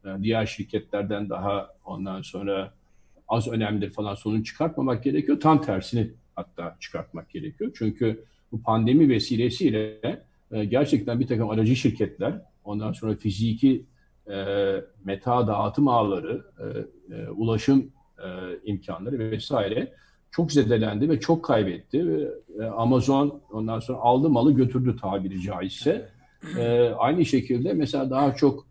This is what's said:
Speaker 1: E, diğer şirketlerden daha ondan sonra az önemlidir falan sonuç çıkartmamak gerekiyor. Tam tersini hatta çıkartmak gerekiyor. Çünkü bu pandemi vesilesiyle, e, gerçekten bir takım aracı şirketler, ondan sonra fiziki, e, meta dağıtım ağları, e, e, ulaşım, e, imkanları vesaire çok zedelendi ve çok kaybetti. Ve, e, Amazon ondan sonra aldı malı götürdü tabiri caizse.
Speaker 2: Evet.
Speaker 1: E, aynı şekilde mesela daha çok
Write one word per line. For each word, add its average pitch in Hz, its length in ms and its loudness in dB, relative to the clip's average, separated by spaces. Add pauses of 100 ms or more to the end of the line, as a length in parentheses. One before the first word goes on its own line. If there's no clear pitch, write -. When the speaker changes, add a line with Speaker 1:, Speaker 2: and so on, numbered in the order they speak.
Speaker 1:
E, 98 40 -12 (140)
diğer 110 240 0
şirketlerden 104 840 -6
daha 98 400 -4 (140)
ondan 95 380 -8
sonra 98 520 -6 (540)
az 110 200 -2
önemlidir 107 440 -2
falan 104 220 -6
sonuç 107 320 -2
çıkartmamak 131 580 -4
gerekiyor. 143 360 0
Tam 156 220 4
tersini 104 480 -2 (260)
hatta 87 440 -12
çıkartmak - 500 -12
gerekiyor. 156 440 -8
Çünkü 110 500 -2 (280)
bu 110 100 -8
pandemi 120 460 4
vesilesiyle, 113 920 0 (520)
e, 107 120 -2
gerçekten 120 560 2
bir 127 60 0
takım 113 240 0
aracı 110 260 4
şirketler, - 680 -2 (220)
ondan 107 280 -4
sonra 110 240 -4
fiziki, 113 680 2 (460)
e, 98 40 -8 (720)
meta 113 420 0
dağıtım 107 420 2
ağları, 104 560 0 (140)
e, 107 60 -10 (500)
e, - 140 -10
ulaşım, 113 640 2 (260)
e, 95 80 -14 (380)
imkanları 101 540 -6
vesaire 110 720 -2 (380)
çok 160 220 0
zedelendi 113 560 4
ve 160 120 2
çok 165 240 2
kaybetti. 113 640 0
Ve, 78 200 0 (300)
e, 110 60 -4
Amazon 127 760 2 (100)
ondan 110 300 -4
sonra 120 180 -6
aldı 127 320 4
malı 131 220 6
götürdü 127 480 2
tabiri 95 420 -4
caizse. 101 680 -4 (360)
Speaker 2:
Evet. 156 140 -8
Speaker 1:
E, 120 360 2
aynı 147 300 2
şekilde 131 480 0
mesela 135 380 -2
daha 135 240 2
çok 135 360 2